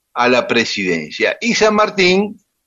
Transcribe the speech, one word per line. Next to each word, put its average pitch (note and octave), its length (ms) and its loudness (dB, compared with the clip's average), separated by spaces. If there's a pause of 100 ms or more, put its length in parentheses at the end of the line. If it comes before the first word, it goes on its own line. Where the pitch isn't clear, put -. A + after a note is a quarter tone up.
(140)
a A#2+ 140 0
la B2 180 2
presidencia. G2 920 -2
Y A3+ 140 -2
San G#3+ 200 2
Martín, G3+ 640 0 (280)